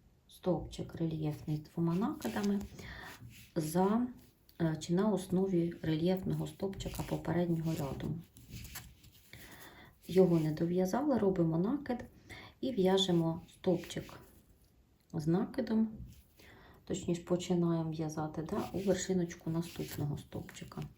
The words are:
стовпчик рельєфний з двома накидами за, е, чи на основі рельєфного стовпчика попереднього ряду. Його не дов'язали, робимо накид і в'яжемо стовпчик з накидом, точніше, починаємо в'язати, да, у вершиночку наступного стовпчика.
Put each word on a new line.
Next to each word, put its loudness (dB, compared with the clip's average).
стовпчик -4
рельєфний -2
з -2
двома 0
накидами -2
за, 2
е, 2
чи -2
на 4
основі 2
рельєфного 0
стовпчика -6
попереднього 0
ряду. -4
Його 8
не 2
дов'язали, 2
робимо 4
накид 0
і -2
в'яжемо 4
стовпчик -2
з -2
накидом, 2
точніше, -2
починаємо 2
в'язати, -4
да, -4
у -2
вершиночку 0
наступного -4
стовпчика. -12